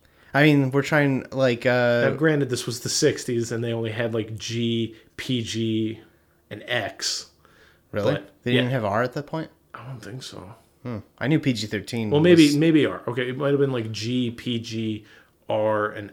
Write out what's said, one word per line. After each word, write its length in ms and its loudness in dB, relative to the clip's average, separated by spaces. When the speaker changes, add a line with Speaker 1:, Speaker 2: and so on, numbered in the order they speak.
Speaker 1:
I 120 4
mean, 260 6
we're 120 2
trying, 500 2
like, 340 2
uh 440 4
Speaker 2:
Now, 60 -2
granted, 340 2
this 140 -2
was 160 -6
the 80 -8
sixties, 640 0
and 140 -2
they 80 -2
only 180 -4
had, 240 -4
like, 220 -4
G, 580 -2
P 260 -4
G, 580 -4
and 180 -12
X. 640 -6
Speaker 1:
Really? 240 0
Speaker 2:
But, 160 -8
Speaker 1:
They 80 0
didn't 140 4
Speaker 2:
yeah. 80 -2
Speaker 1:
have 100 -2
R 180 0
at 120 -4
that 120 -8
point? 240 -10
Speaker 2:
I 100 -18
don't 140 -14
think 240 -14
so. 320 -16
Speaker 1:
Hmm. 140 -8
I 80 -4
knew 140 2
P 120 0
G 140 -4
thirteen 440 -6
Speaker 2:
Well, 100 4
maybe, 260 8
Speaker 1:
was 100 2
Speaker 2:
maybe 300 4
R. 220 -6
Okay, 200 -2
it 80 -6
might 140 0
have 80 2
been, 140 2
like, 180 -4
G, 400 -2
P 300 -4
G, 440 -6
R, 400 0
and 240 -10